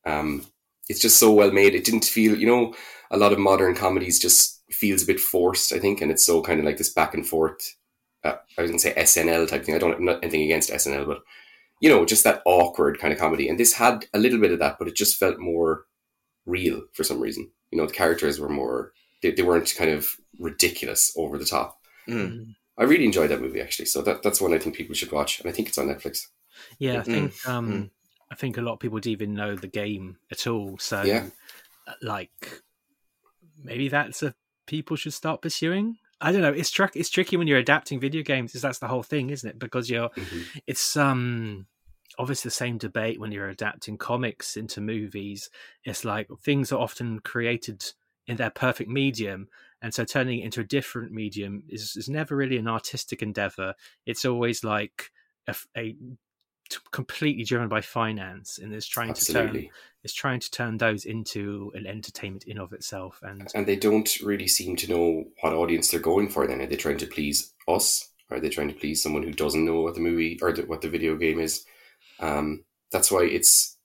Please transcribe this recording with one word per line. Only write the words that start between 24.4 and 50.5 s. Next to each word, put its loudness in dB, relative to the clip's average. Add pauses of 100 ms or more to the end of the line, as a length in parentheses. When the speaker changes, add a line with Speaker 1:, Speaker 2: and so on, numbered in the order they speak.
Speaker 1:
one 2
I 2
think -4
people -10
should -4
watch. -2
And -6
I -6
think -4
it's -4
on 0
Netflix. -6 (520)
Speaker 3:
Yeah, -2
I -10
Speaker 2:
Mm. -10
Speaker 3:
think, -2
um, -2
Speaker 2:
Mm. -6 (400)
Speaker 3:
I -14
think -6
a -6
lot -4
of -14
people -6
didn't -4
even -6
know -6
the -12
game -8 (140)
at -8
all. -4
So, -4
Speaker 1:
Yeah. 2 (600)
Speaker 3:
uh, -18
like, -10 (1000)
maybe -6
that's -2
a -4 (320)
people -6
should -8
start -6
pursuing. -2 (220)
I 0
don't 4
know. 4
It's -2
tr-, 2 (100)
it's -4
tricky 0
when 2
you're 6
adapting 2
video -4
games, -2
'cause -10
that's -4
the -8
whole -2
thing, -4
isn't -8
it? -14
Because -6
you're, -2
Speaker 1:
Mm-hmm. -10 (260)
Speaker 3:
it's, -2
um, 0 (520)
obviously -6
the -6
same -4
debate -4
when -10
you're -8
adapting -8
comics -6
into -10
movies. -8 (340)
It's -10
like, -4 (140)
things 0
are -2
often -6
created -6 (440)
in -6
their -2
perfect -2
medium, -4 (340)
and -8
so -4
turning -2
it -12
into -8